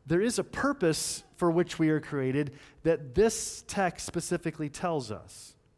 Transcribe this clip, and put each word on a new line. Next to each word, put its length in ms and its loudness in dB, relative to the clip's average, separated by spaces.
there 140 2
is 180 0
a 60 -2
purpose 800 -2
for 140 2
which 280 0
we 100 4
are 120 2
created 520 -2
that 300 0
this 520 2
text 400 -2
specifically 640 -4
tells 420 -4
us. 460 -14